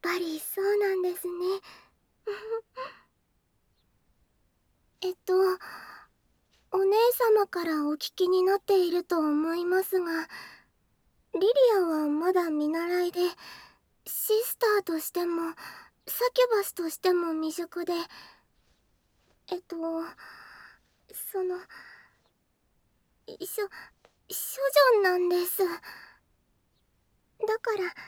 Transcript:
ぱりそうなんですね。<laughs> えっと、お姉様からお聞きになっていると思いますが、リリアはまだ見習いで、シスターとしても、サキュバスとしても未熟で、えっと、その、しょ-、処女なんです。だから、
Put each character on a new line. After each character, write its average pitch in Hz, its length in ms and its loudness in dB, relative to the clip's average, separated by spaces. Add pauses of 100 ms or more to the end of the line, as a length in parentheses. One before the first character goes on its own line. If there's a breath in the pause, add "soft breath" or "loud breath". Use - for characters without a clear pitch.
ぱ 349 180 -2
り 320 200 -6
そ - 220 -8
う 403 160 2
な 392 180 0
ん 370 60 -2
で 359 160 -2
す 359 100 -10
ね。 359 340 -4 (640 loud breath)
<laughs> - 2750 -16
え 370 100 -4
っ 370 40 -6 (100)
と、 370 80 0 (1400 loud breath)
お 381 140 2
姉 440 280 6
様 440 340 4
か 339 180 -4
ら 311 220 0
お 302 80 0
聞 - 180 -8
き 359 140 0
に 370 160 4
な 381 140 4
っ - 20 0
て 392 180 2
い 349 140 2
る 349 120 0
と 349 140 -2
思 311 380 2
い 349 100 -2
ま 359 180 2
す 370 160 -2
が、 330 300 -4 (1040 loud breath)
リ 330 80 0
リ 381 60 4 (280)
ア 392 60 4
は 311 260 2
ま 311 240 2
だ 349 200 2
見 302 180 0
習 349 360 0
い 349 60 -2
で、 349 240 0 (680 loud breath)
シ - 380 0
ス - 140 -6
タ 466 100 2 (140)
ー - 20 -2
と 320 160 -4
し - 120 -10
て 349 140 -2
も、 339 300 -4 (520 loud breath)
サ - 240 -2
キ 508 120 4
ュ 494 60 4
バ 415 140 0
ス - 100 -10
と 339 160 -4
し - 80 -12
て 370 140 2
も 339 220 0
未 320 180 -4
熟 339 340 -8
で、 339 220 -4 (1400 loud breath)
え 359 100 -8
っ 359 60 -12
と、 - 120 -12 (1600 loud breath)
そ 381 120 -4
の、 359 160 -4 (1700 loud breath)
し - 340 -8
ょ-、 403 60 -4
処 - 60 -12 (1300 loud breath)
女 - 20 2
な 359 160 2
ん 359 120 0
で 359 160 2
す。 381 180 -2
だ 359 40 2 (1900 loud breath)
か 440 180 -2
ら、 359 160 -2 (140 loud breath)